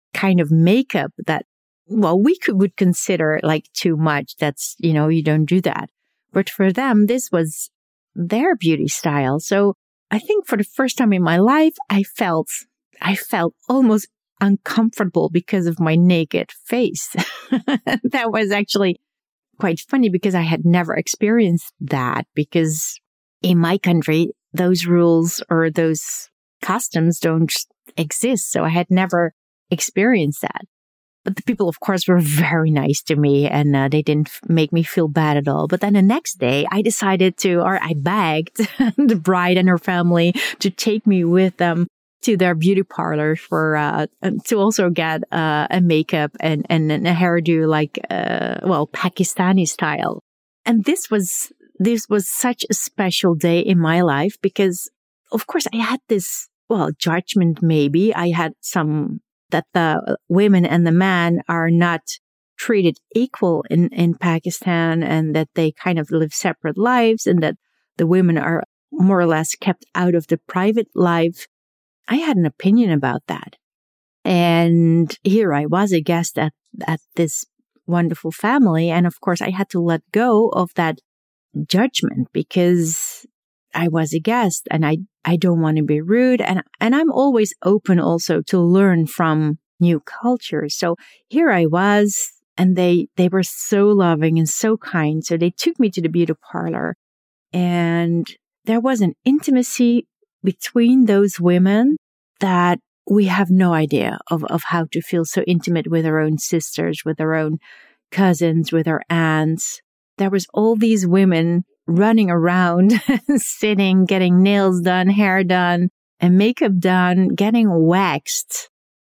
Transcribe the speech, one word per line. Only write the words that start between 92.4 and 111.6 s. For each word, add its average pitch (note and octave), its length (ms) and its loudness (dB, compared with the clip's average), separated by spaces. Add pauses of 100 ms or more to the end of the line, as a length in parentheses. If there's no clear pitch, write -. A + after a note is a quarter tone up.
and F#3 180 2
they, F3 400 2
they F3+ 140 2
were F#3 140 0
so G3+ 460 0
loving E3 500 2
and D#3+ 100 2
so A3 280 -2
kind. D#3 460 -4
So E3+ 140 -4
they F3 140 0
took - 280 -2
me G#3+ 120 2
to F3+ 100 -6
the E3 80 0
beauty E3 240 0 (180)
parlor, E3+ 440 -6 (580)
and E3+ 760 0 (380)
there A3+ 160 0
was B3 200 0
an F3+ 120 0 (100)
intimacy B3 840 0 (360)
between A#3+ 640 2
those G3+ 340 2
women F#3+ 580 2 (420)
that F3+ 400 2 (300)
we G3+ 160 4
have F#3 240 2
no F#3 240 4
idea D3+ 460 0 (100)
of, D#3+ 160 -2
of - 200 -4
how E3 260 -2
to E3+ 100 -4
feel E3+ 240 -2
so - 180 -4
intimate E3+ 460 -2
with D#3+ 160 0
our D#3 140 0
own D#3 180 0
sisters, E3 640 -4
with D#3 160 -4
our D#3+ 140 -2
own D#3 240 -2 (540)
cousins, E3+ 600 0
with E3 160 0
our D#3 220 -2
aunts. D#3+ 720 -2 (360)
There G3 120 0
was F#3+ 240 -2
all A3 220 2
these G#3+ 320 2
women F3 580 2 (220)